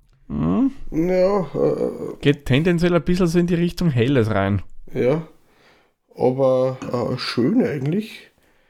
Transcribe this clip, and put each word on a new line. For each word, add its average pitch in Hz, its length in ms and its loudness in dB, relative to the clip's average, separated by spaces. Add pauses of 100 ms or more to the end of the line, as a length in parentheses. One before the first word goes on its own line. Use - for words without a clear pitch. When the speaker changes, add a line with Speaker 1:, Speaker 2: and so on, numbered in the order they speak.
(280)
Speaker 1:
Mhm. 175 440 0 (200)
Speaker 2:
Ja, 185 500 2
äh, - 800 -2
Speaker 1:
Geht 143 240 2
tendenziell 175 500 2
ein 165 80 0
bisschen 180 240 2
so 165 100 0
in 175 100 2
die 185 80 0
Richtung 170 360 0
Helles 120 400 2
rein. 98 320 0 (300)
Speaker 2:
Ja, 131 340 0 (880)
aber, 131 600 2 (360)
äh, 127 60 -4
schön 175 440 0
eigentlich. 151 680 -4 (380)